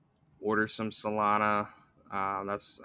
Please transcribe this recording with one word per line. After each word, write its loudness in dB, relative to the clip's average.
order 2
some -4
Solana. 2
Uh, -2
that's, -6